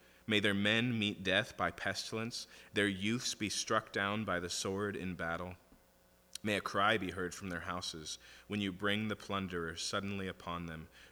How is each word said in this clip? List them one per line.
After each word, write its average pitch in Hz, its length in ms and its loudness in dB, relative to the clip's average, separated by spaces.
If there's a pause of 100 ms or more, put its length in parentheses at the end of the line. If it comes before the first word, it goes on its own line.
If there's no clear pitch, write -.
(260)
May 107 140 6
their 101 140 6
men 113 440 4
meet 101 260 0
death 98 320 4
by 87 160 2
pestilence, - 760 -4 (260)
their 104 160 6
youths 104 460 0
be 104 160 -2
struck - 420 0
down 104 320 2
by 92 140 0
the 87 100 -2
sword 98 480 -2
in 90 180 -4
battle. 87 420 -4 (840)
May 104 140 2
a 95 40 0
cry 104 360 4
be 92 140 -2
heard 90 240 -4
from 98 160 -8
their 85 100 -4
houses 87 580 -6 (300)
when 104 120 0
you 98 120 0
bring 101 360 0
the 104 80 -2
plunderer 90 600 -2
suddenly 98 500 -2
upon 87 400 -6
them, 80 220 -10 (240)